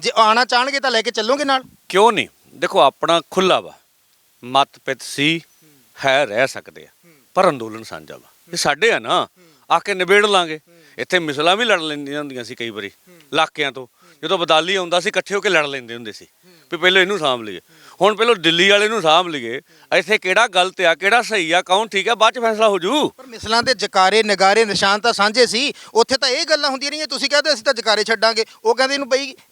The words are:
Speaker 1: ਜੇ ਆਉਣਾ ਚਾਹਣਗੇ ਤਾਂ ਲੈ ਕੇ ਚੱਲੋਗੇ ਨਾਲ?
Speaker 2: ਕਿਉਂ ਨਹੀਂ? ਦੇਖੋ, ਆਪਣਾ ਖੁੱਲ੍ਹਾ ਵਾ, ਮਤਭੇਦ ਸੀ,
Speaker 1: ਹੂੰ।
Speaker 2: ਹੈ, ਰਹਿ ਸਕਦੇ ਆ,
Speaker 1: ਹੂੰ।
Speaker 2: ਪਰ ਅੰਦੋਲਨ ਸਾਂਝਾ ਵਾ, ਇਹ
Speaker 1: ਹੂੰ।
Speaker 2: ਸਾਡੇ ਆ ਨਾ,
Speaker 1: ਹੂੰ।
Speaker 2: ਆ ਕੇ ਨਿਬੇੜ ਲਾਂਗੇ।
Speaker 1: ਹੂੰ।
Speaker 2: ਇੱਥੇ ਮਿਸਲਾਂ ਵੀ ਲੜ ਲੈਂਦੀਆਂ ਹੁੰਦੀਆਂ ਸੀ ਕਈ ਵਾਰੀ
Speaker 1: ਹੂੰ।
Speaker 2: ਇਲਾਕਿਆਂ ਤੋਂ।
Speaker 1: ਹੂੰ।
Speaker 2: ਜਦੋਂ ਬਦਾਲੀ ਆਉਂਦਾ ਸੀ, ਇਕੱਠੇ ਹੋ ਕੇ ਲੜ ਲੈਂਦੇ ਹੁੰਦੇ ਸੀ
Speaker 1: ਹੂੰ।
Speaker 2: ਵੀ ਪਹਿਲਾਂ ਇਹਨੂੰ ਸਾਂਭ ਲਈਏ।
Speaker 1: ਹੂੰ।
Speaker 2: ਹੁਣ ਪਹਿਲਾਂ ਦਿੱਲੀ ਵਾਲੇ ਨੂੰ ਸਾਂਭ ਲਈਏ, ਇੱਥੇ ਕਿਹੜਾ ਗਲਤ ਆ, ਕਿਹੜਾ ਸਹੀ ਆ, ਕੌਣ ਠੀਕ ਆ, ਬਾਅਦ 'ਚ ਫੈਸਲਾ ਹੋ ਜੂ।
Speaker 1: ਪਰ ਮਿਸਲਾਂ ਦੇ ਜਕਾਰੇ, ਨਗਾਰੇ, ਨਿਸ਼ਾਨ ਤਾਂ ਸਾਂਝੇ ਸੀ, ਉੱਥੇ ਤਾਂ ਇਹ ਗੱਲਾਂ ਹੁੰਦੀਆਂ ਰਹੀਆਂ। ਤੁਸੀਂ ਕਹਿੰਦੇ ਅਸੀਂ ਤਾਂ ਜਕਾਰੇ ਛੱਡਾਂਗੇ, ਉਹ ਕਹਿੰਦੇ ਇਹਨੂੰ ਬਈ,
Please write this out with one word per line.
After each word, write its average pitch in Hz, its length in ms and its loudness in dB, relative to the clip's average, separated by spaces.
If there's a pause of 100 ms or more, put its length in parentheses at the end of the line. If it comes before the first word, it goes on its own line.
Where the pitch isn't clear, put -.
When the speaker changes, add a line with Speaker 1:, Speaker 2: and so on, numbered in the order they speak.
Speaker 1:
ਜੇ 170 140 -2
ਆਉਣਾ 220 300 4
ਚਾਹਣਗੇ 262 360 0
ਤਾਂ 269 100 -2
ਲੈ 220 120 0
ਕੇ 233 80 -4
ਚੱਲੋਗੇ 240 340 -2
ਨਾਲ? 269 180 0 (260)
Speaker 2:
ਕਿਉਂ 208 240 4
ਨਹੀਂ? 127 160 -2 (260)
ਦੇਖੋ, 175 260 0
ਆਪਣਾ 156 400 2 (100)
ਖੁੱਲ੍ਹਾ 175 300 2
ਵਾ, 82 140 -14 (720)
ਮਤਭੇਦ 135 560 -2
ਸੀ, 156 380 -2
Speaker 1:
ਹੂੰ। - 320 -20 (340)
Speaker 2:
ਹੈ, 135 220 2
ਰਹਿ 110 220 0
ਸਕਦੇ 80 340 -16
ਆ, 71 60 -20 (160)
Speaker 1:
ਹੂੰ। 165 80 -20 (220)
Speaker 2:
ਪਰ 185 140 4
ਅੰਦੋਲਨ 113 340 -6
ਸਾਂਝਾ 78 320 -16
ਵਾ, 62 80 -20
ਇਹ - 300 -20
Speaker 1:
ਹੂੰ। 175 60 -6
Speaker 2:
ਸਾਡੇ 165 340 0
ਆ 156 60 0
ਨਾ, 131 260 -2
Speaker 1:
ਹੂੰ। 180 200 -16 (260)
Speaker 2:
ਆ 165 80 4
ਕੇ 202 160 -4
ਨਿਬੇੜ 190 320 4
ਲਾਂਗੇ। 175 420 -2
Speaker 1:
ਹੂੰ। 170 120 -20 (180)
Speaker 2:
ਇੱਥੇ 151 200 -2
ਮਿਸਲਾਂ 156 380 0
ਵੀ 233 80 -2
ਲੜ 202 160 2
ਲੈਂਦੀਆਂ 147 380 -8
ਹੁੰਦੀਆਂ 135 260 -10
ਸੀ 113 100 -14
ਕਈ 117 160 -10
ਵਾਰੀ 101 200 -10 (180)
Speaker 1:
ਹੂੰ। 180 80 -20
Speaker 2:
ਇਲਾਕਿਆਂ 147 560 -4
ਤੋਂ। 127 140 -16
Speaker 1:
ਹੂੰ। - 360 -20
Speaker 2:
ਜਦੋਂ 160 160 -2
ਬਦਾਲੀ 165 360 0
ਆਉਂਦਾ 175 260 -2
ਸੀ, 175 80 -6
ਇਕੱਠੇ 190 260 -4
ਹੋ 202 60 -4
ਕੇ 196 80 -2
ਲੜ 160 180 2
ਲੈਂਦੇ 127 280 -12
ਹੁੰਦੇ 117 180 -12
ਸੀ - 120 -20
Speaker 1:
ਹੂੰ। - 280 -20 (180)
Speaker 2:
ਵੀ 170 60 -6
ਪਹਿਲਾਂ 180 260 2
ਇਹਨੂੰ 190 160 0
ਸਾਂਭ 127 240 -2
ਲਈਏ। 98 160 -10
Speaker 1:
ਹੂੰ। - 420 -20
Speaker 2:
ਹੁਣ 202 160 2
ਪਹਿਲਾਂ 233 180 2
ਦਿੱਲੀ 170 340 2
ਵਾਲੇ 202 200 4
ਨੂੰ 220 140 -4
ਸਾਂਭ 165 260 4
ਲਈਏ, 131 320 -8 (360)
ਇੱਥੇ 190 220 0
ਕਿਹੜਾ 190 280 2
ਗਲਤ 185 340 -2
ਆ, 170 140 4
ਕਿਹੜਾ 202 280 2
ਸਹੀ 180 300 -4
ਆ, 180 100 2
ਕੌਣ 202 260 0
ਠੀਕ 190 200 -4
ਆ, 240 60 0
ਬਾਅਦ 220 200 4
'ਚ 254 40 -10
ਫੈਸਲਾ 226 300 0
ਹੋ 196 100 2
ਜੂ। 208 300 0
Speaker 1:
ਪਰ - 180 -12
ਮਿਸਲਾਂ 226 360 -2
ਦੇ 254 120 0
ਜਕਾਰੇ, 196 480 2
ਨਗਾਰੇ, 208 420 2
ਨਿਸ਼ਾਨ 202 360 0
ਤਾਂ 233 120 2
ਸਾਂਝੇ 214 340 2
ਸੀ, 233 260 -4 (220)
ਉੱਥੇ 233 220 2
ਤਾਂ 269 120 -2
ਇਹ 285 220 -2
ਗੱਲਾਂ 294 200 0
ਹੁੰਦੀਆਂ 269 200 -6
ਰਹੀਆਂ। 302 160 -8
ਤੁਸੀਂ 254 240 -6
ਕਹਿੰਦੇ 285 240 2
ਅਸੀਂ 214 100 -6
ਤਾਂ 277 100 0
ਜਕਾਰੇ 214 300 0
ਛੱਡਾਂਗੇ, 220 400 0 (200)
ਉਹ 226 100 2
ਕਹਿੰਦੇ 262 200 0
ਇਹਨੂੰ 277 140 -6
ਬਈ, 269 260 -2 (180)